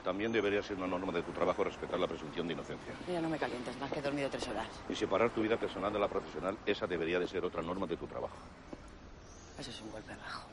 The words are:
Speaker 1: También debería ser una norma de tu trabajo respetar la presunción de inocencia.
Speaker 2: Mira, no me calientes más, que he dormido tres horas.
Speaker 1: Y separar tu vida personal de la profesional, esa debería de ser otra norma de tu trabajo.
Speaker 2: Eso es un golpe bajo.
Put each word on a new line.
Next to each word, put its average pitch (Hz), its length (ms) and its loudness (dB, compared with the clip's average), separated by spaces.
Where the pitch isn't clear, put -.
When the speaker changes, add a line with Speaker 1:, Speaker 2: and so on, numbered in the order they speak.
Speaker 1:
También 101 280 2
debería 101 320 6
ser 98 140 -2
una 92 100 0
norma 90 260 0
de 85 80 2
tu 87 100 -4
trabajo 87 320 4
respetar - 360 0
la 87 80 4
presunción 80 400 -2
de 80 60 0
inocencia. - 400 -6
Speaker 2:
Mira, 175 140 2
no 165 80 2
me 160 80 2
calientes 123 420 -2
más, 135 120 -2
que 156 80 0
he - 20 -4
dormido 139 280 2
tres 127 180 -2
horas. 110 200 -2
Speaker 1:
Y 92 60 0
separar 110 340 6
tu 113 120 0
vida 110 160 6
personal 98 360 0
de 104 60 2
la 101 80 6
profesional, 95 580 0
esa 104 220 2
debería 87 320 2
de 87 80 2
ser 87 180 0
otra 85 160 0
norma 90 240 0
de 80 120 0
tu 69 100 -6
trabajo. 62 280 -6
Speaker 2:
Eso 135 100 -8
es 113 120 -10
un 110 100 -10
golpe 107 240 -10
bajo. - 380 -10